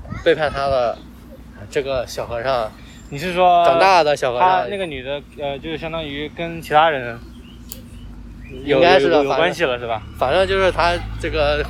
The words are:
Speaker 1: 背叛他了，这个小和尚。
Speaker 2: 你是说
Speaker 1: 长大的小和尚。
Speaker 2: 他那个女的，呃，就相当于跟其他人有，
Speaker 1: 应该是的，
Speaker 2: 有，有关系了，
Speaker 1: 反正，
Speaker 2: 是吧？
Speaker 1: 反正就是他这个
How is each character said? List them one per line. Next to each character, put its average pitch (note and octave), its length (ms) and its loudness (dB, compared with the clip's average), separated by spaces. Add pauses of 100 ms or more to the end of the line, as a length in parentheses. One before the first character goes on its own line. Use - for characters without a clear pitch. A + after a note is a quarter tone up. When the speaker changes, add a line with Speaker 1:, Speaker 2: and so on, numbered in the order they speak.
(240)
Speaker 1:
背 E3 120 4
叛 D3+ 160 -2
他 C#3 160 -4
了， B2 280 0 (760)
这 D3+ 100 -2
个 C3 240 -4
小 A2 220 -8
和 A#2 160 -6
尚。 A#2+ 280 0 (380)
Speaker 2:
你 C#3+ 80 -10
是 F3 160 -6
说 F3 320 6
Speaker 1:
长 E3+ 140 4
大 F3+ 240 6
的 D3 120 4
小 C3+ 160 -2
和 A#2+ 80 -4
尚。 F#3 80 6 (140)
Speaker 2:
他 - 60 -4
那 G3+ 100 -6
个 F#3+ 80 -4
女 C#3+ 160 -8
的， C#3 180 -8 (200)
呃， C#3 180 -6
就 D#3 180 -8
相 D#3+ 160 -8
当 E3 140 -6
于 C#3+ 240 -8
跟 E3 320 -10
其 D3+ 100 -10
他 D3+ 160 6
人 A#2+ 320 -2 (1400)
有， C#3 140 2
Speaker 1:
应 C3 60 6
该 F3 160 8
是 C#3 100 2
的， D#3 80 4
Speaker 2:
有， C#3+ 60 4
有 C#3 120 0
关 E3 160 2
系 E3 140 -2
了， C3 60 0
Speaker 1:
反 A#2+ 80 -4
正， - 0 -
Speaker 2:
是 A#2+ 80 -8
吧？ A2+ 140 -4 (180)
Speaker 1:
反 C3 120 2
正 F#3 160 2
就 F#3+ 120 0
是 F#3 120 2
他 E3 220 0 (260)
这 E3+ 80 -6
个 D3 420 0